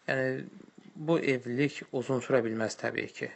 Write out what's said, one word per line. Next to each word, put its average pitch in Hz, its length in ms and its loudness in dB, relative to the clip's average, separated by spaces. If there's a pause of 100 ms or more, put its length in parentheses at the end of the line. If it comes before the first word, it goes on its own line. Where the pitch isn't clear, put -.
Yəni, 131 440 -2 (500)
bu 160 260 2
evlilik 127 640 0 (100)
uzun 131 280 0
sürə 127 240 4
bilməz 110 320 0
təbii - 380 -4
ki. 123 220 -6